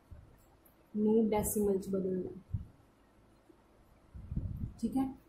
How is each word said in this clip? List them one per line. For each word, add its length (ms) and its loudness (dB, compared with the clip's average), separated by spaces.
ਨੂੰ 360 4
ਡੈਸੀਮਲ 480 2
ਚ 120 -6
ਬਦਲਣਾ, 400 -2
ਠੀਕ 160 0
ਹੈ। 80 4